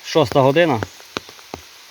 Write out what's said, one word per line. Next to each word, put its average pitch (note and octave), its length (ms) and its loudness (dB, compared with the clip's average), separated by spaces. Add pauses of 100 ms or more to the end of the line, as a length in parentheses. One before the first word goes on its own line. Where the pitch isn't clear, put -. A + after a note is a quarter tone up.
шоста D3 360 0
година. C#3 400 2 (1080)